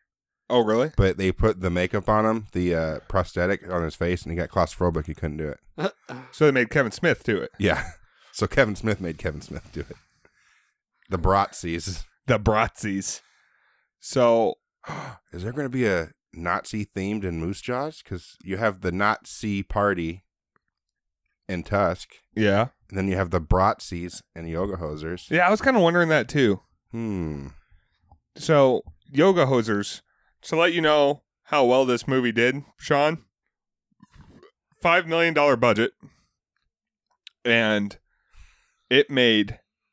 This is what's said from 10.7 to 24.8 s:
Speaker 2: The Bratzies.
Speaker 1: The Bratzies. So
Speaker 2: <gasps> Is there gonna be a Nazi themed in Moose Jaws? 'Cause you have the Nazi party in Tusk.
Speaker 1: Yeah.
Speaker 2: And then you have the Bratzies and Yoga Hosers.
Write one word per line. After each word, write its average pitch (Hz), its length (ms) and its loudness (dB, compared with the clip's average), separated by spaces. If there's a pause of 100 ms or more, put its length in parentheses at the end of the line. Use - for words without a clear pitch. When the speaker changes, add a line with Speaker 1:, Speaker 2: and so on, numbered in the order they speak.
Speaker 2:
The 92 80 -4
Bratzies. 87 840 -2 (220)
Speaker 1:
The 113 140 2
Bratzies. 107 800 -2 (800)
So 117 540 2 (340)
Speaker 2:
<gasps> - 0 - (460)
Is 87 80 -12
there 113 100 -8
gonna 139 160 -6
be 123 180 0
a 85 260 0 (200)
Nazi 95 540 -4
themed 101 380 -6
in 85 160 -4
Moose 90 200 -6
Jaws? 131 420 -8
'Cause - 400 -14
you 95 140 -8
have 101 240 -2
the 90 100 -2
Nazi 101 720 -2
party 92 640 -2 (1200)
in 87 160 -6
Tusk. 95 520 -2 (200)
Speaker 1:
Yeah. 107 340 2 (200)
Speaker 2:
And 95 80 -10
then 98 100 -2
you 92 100 -2
have 90 160 -2
the 90 80 0
Bratzies 90 800 0 (120)
and 82 140 -12
Yoga 90 300 -4
Hosers. 78 520 -8